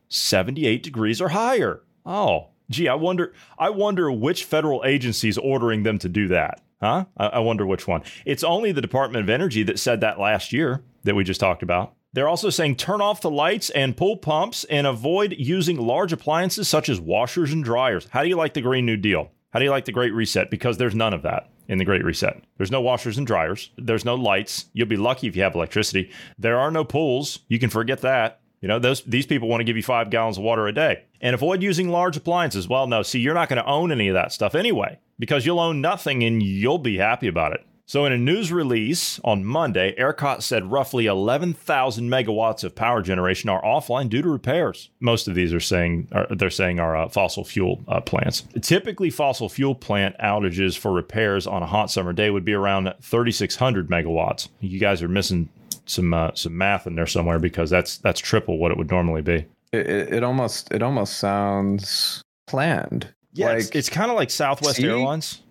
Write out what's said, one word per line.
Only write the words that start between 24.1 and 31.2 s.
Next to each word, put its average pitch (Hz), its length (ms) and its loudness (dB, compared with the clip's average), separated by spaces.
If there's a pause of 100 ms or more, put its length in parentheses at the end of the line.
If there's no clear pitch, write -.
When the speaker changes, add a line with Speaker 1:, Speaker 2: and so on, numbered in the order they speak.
Speaker 1:
lights. 104 560 0
You'll 110 160 0
be 107 80 0
lucky 120 320 0
if 92 80 -6
you 98 60 2
have 90 120 2
electricity. 92 560 -2 (280)
There 117 200 2
are 143 120 2
no 160 140 0
pools. 143 640 -2
You 117 100 2
can 120 120 2
forget 113 300 0
that. 123 400 0 (200)
You 95 80 -4
know, 107 100 2
those, 123 240 0
these 131 240 -2
people 117 220 0
wanna 117 160 2
give 113 120 0
you 110 60 -2
five 117 280 0
gallons 113 280 0
of 98 60 -4
water 113 240 2
a 107 40 -2
day. 143 320 0 (160)